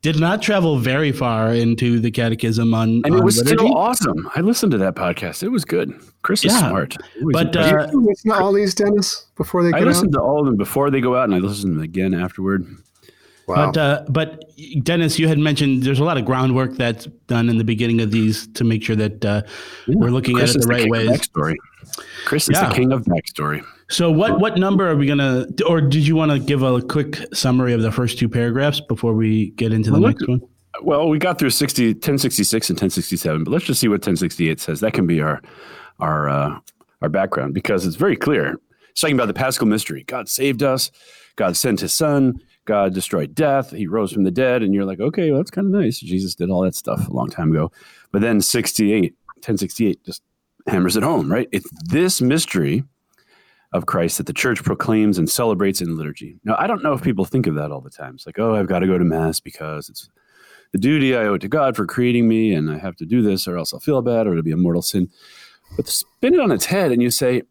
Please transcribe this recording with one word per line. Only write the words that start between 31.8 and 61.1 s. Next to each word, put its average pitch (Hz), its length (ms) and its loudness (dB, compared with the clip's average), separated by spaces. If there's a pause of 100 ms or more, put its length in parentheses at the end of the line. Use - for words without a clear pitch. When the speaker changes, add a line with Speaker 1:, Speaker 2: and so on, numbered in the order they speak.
Speaker 2:
ten 139 240 -2
sixty-six 113 540 0
and 85 80 -2
ten 98 100 0
sixty-seven, 80 560 -2
but 80 60 -6
let's 160 160 0
just 135 140 0
see - 80 2
what 208 120 2
ten 92 160 0
sixty-eight 80 440 -2
says. 78 200 -6
That 110 140 -2
can 95 120 2
be 82 140 2
our, 76 220 -2 (580)
our, 76 280 -2
uh, 71 300 -2 (440)
our 80 80 -2
background 76 420 -2
because 92 320 -2
it's 82 120 -4
very 170 200 0
clear. 95 400 0 (360)
It's - 100 -6
talking 156 140 0
about 123 100 0
the 98 80 -4
Paschal 131 320 -2
mystery. 107 400 -2
God 123 200 -10
saved 135 360 -2
us. 131 280 0 (460)
God 92 180 0
sent 110 260 0
his 92 120 -4
son. 139 480 2 (240)
God 101 300 2
destroyed 82 400 -4
death. 139 380 0
He 107 160 -6
rose 101 240 -2
from 101 120 0
the 95 60 2
dead. 123 320 2
And 98 100 0
you're 101 140 0
like, 95 140 -6
"Okay, 160 320 0
well, 135 80 2
that's 196 100 -4
kinda 202 260 0
nice. 165 220 0
Jesus 92 360 -4
did 87 140 -4
all 95 140 0
that 92 140 0
stuff - 320 -4
a - 40 -10
long 62 160 -4
time 80 220 -2
ago." 78 200 0 (400)
But 101 120 0
then 113 180 2
sixty-eight, 104 760 0 (280)
ten 107 160 -2
sixty-eight 98 440 -2
just - 200 -14 (440)
hammers 92 300 0
it 104 60 0
home, 101 280 0
right? 113 220 -2
It's 98 160 -6 (220)
this 180 320 2
mystery 123 640 0 (880)
of 87 140 -2
Christ 85 320 0
that - 80 -6
the - 80 -8
church - 280 -2
proclaims 107 540 2
and 82 140 0
celebrates 101 500 0
in 82 160 -4
liturgy. 76 480 -12
Now, 107 140 -2
I 165 80 -2
don't 214 180 -4
know 151 80 0
if 131 100 -2
people 98 220 0
think - 220 -2
of 78 80 -2
that 73 160 -6
all 71 100 -12
the 67 100 -20
time. 65 240 -18
It's - 120 -20
like, - 120 -12
"Oh, 110 160 0
I've 101 140 0
gotta 92 180 0
go 92 120 2
to 87 60 2
mass 80 360 0
because 76 480 -12
it's - 220 -20 (600)
the 98 60 -2
duty 131 380 2